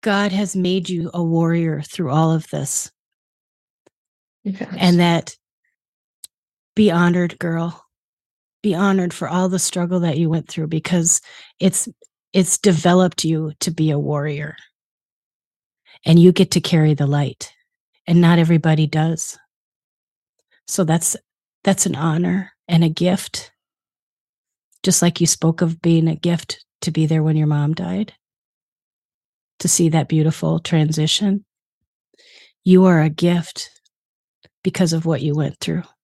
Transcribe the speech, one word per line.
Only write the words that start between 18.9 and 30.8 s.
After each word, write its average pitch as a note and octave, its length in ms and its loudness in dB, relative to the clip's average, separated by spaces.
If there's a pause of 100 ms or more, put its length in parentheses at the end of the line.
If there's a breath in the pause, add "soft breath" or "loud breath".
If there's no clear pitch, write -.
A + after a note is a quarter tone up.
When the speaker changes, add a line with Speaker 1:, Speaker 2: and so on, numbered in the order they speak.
Speaker 1:
So - 160 -2
that's, E3 320 0 (480)
that's G3 220 0
an F3+ 100 -4
honor F3 580 -2 (140)
and E3+ 160 4
a E3 60 4
gift. - 600 -4 (1300)
Just - 220 0
like E3+ 180 0
you E3+ 60 0
spoke E3 340 0
of E3 200 -2
being E3 260 2
a D#3+ 80 -2
gift - 500 -6 (160)
to - 100 -4
be D#3+ 140 0
there D#3+ 160 0
when D#3 160 0
your D3+ 100 0
mom D3 280 0
died, F3+ 380 -6 (1500)
to - 80 -6
see E3+ 220 2
that D#3 180 0
beautiful D#3+ 520 0
transition. D#3 840 -2 (1200 soft breath)